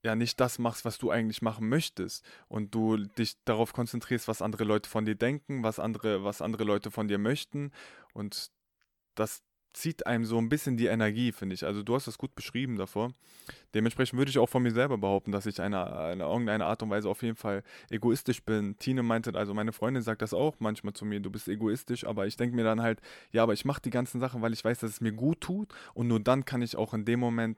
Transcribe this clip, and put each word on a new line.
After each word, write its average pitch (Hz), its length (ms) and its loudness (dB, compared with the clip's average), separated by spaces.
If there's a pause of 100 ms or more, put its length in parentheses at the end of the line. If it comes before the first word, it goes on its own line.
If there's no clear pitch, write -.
ja 110 120 0
nicht 117 240 0
das 127 180 2
machst, 120 280 -2
was 113 120 -4
du 117 140 -2
eigentlich 110 320 0
machen 110 260 -2
möchtest - 560 -2 (220)
und 107 260 -6
du 110 240 4
dich 104 380 -4 (100)
darauf 113 280 2
konzentrierst, 120 540 -4
was 113 140 -4
andere 110 220 -2
Leute 107 260 2
von 110 160 -2
dir 107 100 2
denken, 135 480 -2
was 110 160 0
andere, 107 440 0
was 101 180 -4
andere 110 220 -2
Leute 104 260 0
von 107 180 -2
dir 101 120 0
möchten 143 520 -2 (420)
und 104 380 -8 (640)
das - 280 -4 (300)
zieht - 340 -4
einem 117 180 2
so 113 120 2
ein 117 100 4
bisschen 135 300 0
die 117 80 4
Energie, 110 480 2
finde 95 200 -4
ich. 90 120 -6
Also 101 180 -2
du 117 120 2
hast 135 120 -2
das 113 100 -8
gut - 160 -8
beschrieben 123 440 -4
davor. 104 340 -2 (600)
Dementsprechend 117 440 2
würde 139 120 2
ich 135 80 2
auch 123 100 8
von 123 160 2
mir 120 80 4
selber 123 260 2
behaupten, 98 360 2
dass 101 120 -2
ich 104 160 -4
eine, 95 360 -2
eine, 85 260 -2
irgendeine 107 420 0
Art 104 160 0
und 110 80 -4
Weise 104 200 0
auf 101 140 -2
jeden 117 120 -2
Fall 101 260 -4 (280)
egoistisch 117 540 2
bin. 104 340 0
Tine 131 260 0
meinte, 113 320 0
also 101 180 0
meine 107 200 -2
Freundin 123 280 -2
sagt 110 200 -4
das 107 120 -2
auch 143 260 2
manchmal 107 340 -4
zu - 100 -10
mir, 104 160 -2
„Du 98 100 -6
bist 101 200 -8
egoistisch“, 110 560 -2
aber 104 200 -2
ich 104 120 -4
denk 120 160 0
mir 117 100 2
dann 113 180 4
halt, 113 200 2 (300)
„Ja, 113 120 6
aber 113 100 6
ich - 120 -2
mach 139 140 -2
die 123 100 -6
ganzen 123 320 -2
Sachen, 123 200 -2
weil 113 120 2
ich - 100 -6
weiß, 120 160 2
dass 110 120 -4
es - 100 -12
mir 113 100 2
gut 127 300 0
tut 202 320 -4 (200)
und 120 140 0
nur 113 140 4
dann 135 240 4
kann 120 160 0
ich 117 160 -2
auch 110 160 0
in 107 100 -2
dem 117 160 2
Moment 117 380 0